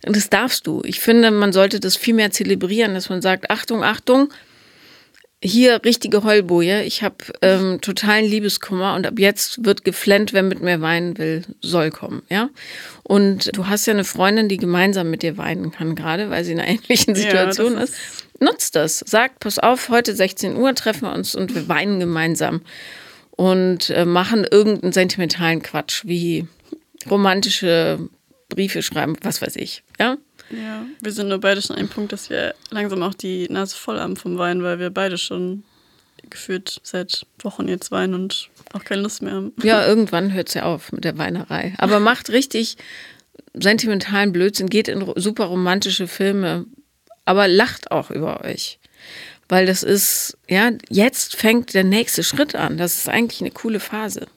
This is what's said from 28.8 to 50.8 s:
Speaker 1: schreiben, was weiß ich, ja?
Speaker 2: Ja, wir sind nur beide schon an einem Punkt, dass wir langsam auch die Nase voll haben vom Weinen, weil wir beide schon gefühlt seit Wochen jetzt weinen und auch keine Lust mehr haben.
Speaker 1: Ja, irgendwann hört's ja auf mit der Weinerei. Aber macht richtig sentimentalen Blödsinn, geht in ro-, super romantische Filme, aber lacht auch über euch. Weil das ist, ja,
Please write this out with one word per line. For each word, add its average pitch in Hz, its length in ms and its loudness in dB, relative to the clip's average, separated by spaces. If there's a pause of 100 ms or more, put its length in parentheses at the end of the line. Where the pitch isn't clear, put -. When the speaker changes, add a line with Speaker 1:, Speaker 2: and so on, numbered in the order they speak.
Speaker 1:
schreiben, 156 400 -4
was - 200 -4
weiß - 140 -6
ich, - 260 -10 (160)
ja? 254 200 0 (320)
Speaker 2:
Ja, 220 340 -10 (160)
wir 214 120 -8
sind 202 160 -6
nur 196 120 -2
beide 202 220 2
schon - 140 -6
an 202 40 -4
einem 202 80 -4
Punkt, 208 240 -8
dass - 160 -10
wir - 260 -4 (160)
langsam 202 320 -4
auch 190 120 -4
die 185 360 -6
Nase 190 240 -6
voll 214 240 -8
haben 190 180 -6
vom 180 200 -6
Weinen, 175 260 -2
weil 175 160 -4
wir 180 120 -6
beide 190 260 -4
schon 185 460 -6 (680)
gefühlt - 540 -10
seit - 420 -8 (180)
Wochen 190 260 -6
jetzt 185 220 -6
weinen 185 240 -2
und 185 360 -6 (240)
auch 202 100 -12
keine 196 180 -4
Lust 208 200 -6
mehr 285 100 -6
haben. 196 200 -6 (100)
Speaker 1:
Ja, 214 240 2
irgendwann 196 480 2
hört's 180 180 -4
ja - 120 -4
auf 165 280 -6
mit - 120 -8
der 160 120 -4
Weinerei. 170 640 -6
Aber 208 220 4
macht 233 280 2
richtig 226 480 0 (800)
sentimentalen 202 800 2
Blödsinn, 190 360 0
geht 202 200 2
in - 140 -2
ro-, - 160 -6
super 208 280 -2
romantische 185 600 0
Filme, 190 600 -2 (580)
aber 196 240 4
lacht 208 420 2
auch 139 200 -2
über - 340 -6
euch. - 340 -10 (680)
Weil 185 180 4
das 185 160 2
ist, - 540 0 (120)
ja, 208 220 4 (200)